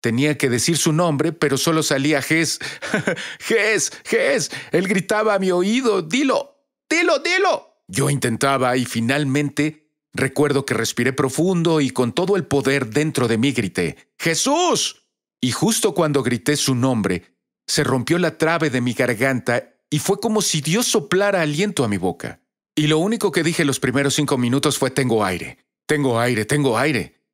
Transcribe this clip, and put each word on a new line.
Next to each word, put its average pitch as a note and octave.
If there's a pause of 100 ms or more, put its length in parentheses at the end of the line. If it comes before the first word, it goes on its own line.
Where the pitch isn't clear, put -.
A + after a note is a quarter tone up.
Tenía C3+
que C#3+
decir D3+
su E3
nombre, D#3+
pero C#3
solo D#3+
salía C#3
"Jes, D#3+ (220)
<laughs> -
Jes, G#3 (140)
Jes". A3+ (220)
Él F3+
gritaba G#3+
a G3
mi F#3+
oído, G3+
"Dilo, A3 (320)
dilo, E4+
dilo". F4+
Yo C#3
intentaba B2+
y A#2+
finalmente C#3+ (220)
recuerdo C#3
que A#2+
respiré A#2
profundo D#3+
y C3
con B2
todo F3+
el F3+
poder C3+
dentro C#3
de A2
mí C3
grité, F#2 (220)
"¡Jesús!". C4+ (340)
Y B2+
justo G#3+
cuando D3
grité C3
su C3+
nombre, A2 (300)
se -
rompió C3+
la E3
trave D#3+
de B2+
mi A#2+
garganta B2 (140)
y D3
fue G3
como G#3+
si D#3
Dios F#3+
soplara G3
aliento D3+
a A2
mi G2+
boca. E2+ (340)
Y D3+
lo D#3
único G3+
que E3+
dije E3
los C#3
primeros C3+
cinco C#3+
minutos C3
fue, C3
"Tengo A#2
aire, F#2 (280)
tengo C3+
aire, B2
tengo C3+
aire". B2+ (140)